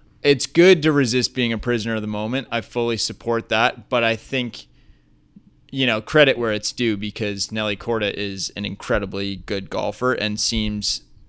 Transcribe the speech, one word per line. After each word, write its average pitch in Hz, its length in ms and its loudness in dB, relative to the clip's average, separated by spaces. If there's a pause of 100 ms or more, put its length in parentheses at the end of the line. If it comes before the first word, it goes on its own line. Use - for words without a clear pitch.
(220)
it's 143 240 4
good 175 360 6
to 156 80 4
resist 127 440 2
being 117 180 0
a 110 60 -2
prisoner 113 360 0
of 110 60 -2
the 104 80 -4
moment. 110 420 -4
I 117 120 -2
fully 117 340 -2
support 117 540 -4
that, 113 400 2
but 120 120 2
I 113 140 2
think, 123 500 -6 (1040)
you 135 160 -2
know, 110 140 2
credit 135 380 4
where 113 140 0
it's 107 200 -4
due, 113 240 0
because 101 560 -6
Nelly 107 240 -2
Korda 110 380 -2
is 98 420 -8
an 101 80 -6
incredibly 101 720 -4
good 98 320 -6
golfer 104 460 -2
and 104 260 -2
seems 107 640 -2 (260)